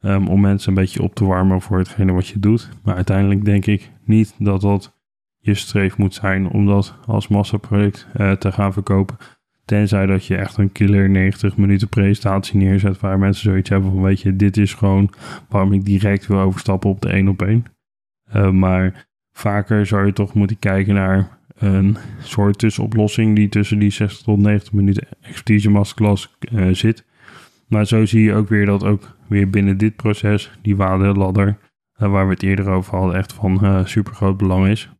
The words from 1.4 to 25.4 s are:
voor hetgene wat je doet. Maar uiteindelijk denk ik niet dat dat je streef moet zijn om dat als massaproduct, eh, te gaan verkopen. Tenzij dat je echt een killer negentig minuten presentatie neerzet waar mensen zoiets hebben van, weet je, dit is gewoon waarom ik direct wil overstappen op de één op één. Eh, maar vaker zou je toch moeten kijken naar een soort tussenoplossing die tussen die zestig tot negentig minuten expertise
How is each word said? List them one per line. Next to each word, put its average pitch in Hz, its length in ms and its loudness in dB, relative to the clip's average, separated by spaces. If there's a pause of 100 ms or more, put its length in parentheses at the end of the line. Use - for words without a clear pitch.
voor 95 180 -4
hetgene 95 340 0
wat 90 140 -2
je - 120 -10
doet. 104 300 0 (160)
Maar 101 100 -2
uiteindelijk 98 500 0
denk 101 220 2
ik 104 240 -2 (140)
niet 107 340 2
dat 98 220 0
dat 101 380 -2 (400)
je 104 160 0
streef 98 420 -2
moet 98 180 0
zijn 95 340 -2
om 101 180 0
dat 101 280 0 (120)
als 107 220 -4
massaproduct, 101 840 -2
eh, 98 200 0
te 95 200 -2
gaan 98 200 -2
verkopen. 95 440 -2 (480)
Tenzij 101 420 0
dat 95 200 -2
je 95 100 -4
echt 95 200 -8
een 98 160 0
killer 98 380 2
negentig 95 460 0
minuten 98 320 2
presentatie 98 680 -2
neerzet 98 440 2
waar 95 180 -2
mensen 98 320 0
zoiets 95 180 0
hebben 98 220 0
van, 95 120 0
weet 95 180 0
je, 95 160 0
dit 98 200 2
is 101 180 0
gewoon 98 380 2 (360)
waarom 98 240 0
ik 95 120 0
direct 98 420 0
wil 98 120 0
overstappen 95 520 -2
op 95 100 -4
de - 80 -4
één 95 200 0
op 92 140 -2
één. 110 220 0 (600)
Eh, 101 260 0
maar 92 560 0 (260)
vaker 104 540 -2
zou 98 200 0
je 101 60 0
toch 101 220 -4
moeten 104 240 0
kijken 98 360 0
naar 95 440 0 (180)
een 98 400 0 (260)
soort 101 360 -2
tussenoplossing 107 760 0
die 104 120 2
tussen 104 300 -2
die 104 120 2
zestig - 340 -6
tot 104 140 0
negentig 104 340 2
minuten 98 340 0 (140)
expertise 104 500 0